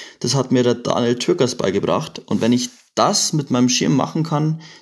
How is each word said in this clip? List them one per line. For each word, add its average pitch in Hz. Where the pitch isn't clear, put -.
Das 123
hat 131
mir 127
der 120
Daniel 120
Türkers 120
beigebracht. 98
Und 104
wenn 113
ich 123
das 156
mit 151
meinem 123
Schirm 147
machen 156
kann, 156